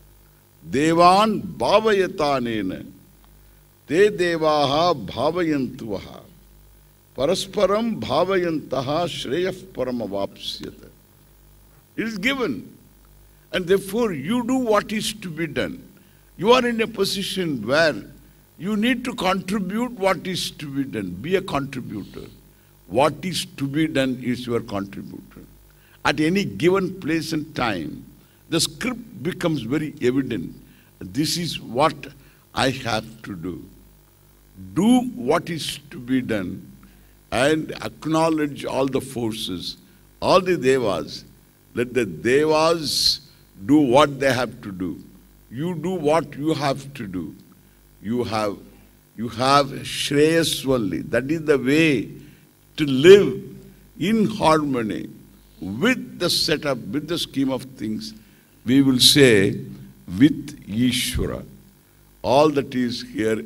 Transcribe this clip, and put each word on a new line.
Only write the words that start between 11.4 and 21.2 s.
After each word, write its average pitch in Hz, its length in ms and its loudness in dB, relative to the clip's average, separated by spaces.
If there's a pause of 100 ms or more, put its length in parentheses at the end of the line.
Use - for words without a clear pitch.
It 208 120 -4
is 220 100 -8
given. 214 560 -4 (800)
And 185 120 -2
therefore, 196 460 0
you 185 340 -2
do 262 120 0
what 214 340 0
is 208 220 -4
to - 160 -12
be 156 180 -4
done. 110 360 -4 (520)
You 190 160 4
are 247 140 6
in 233 160 0
a 214 60 -2
position 180 800 -4
where 147 300 2 (640)
you 202 180 -4
need 247 300 0
to 240 100 -6
contribute 190 760 -2
what 190 360 -2
is 180 240 -6
to 147 160 -12
be 139 160 -2
done. 104 280 -6
Be 131 260 -2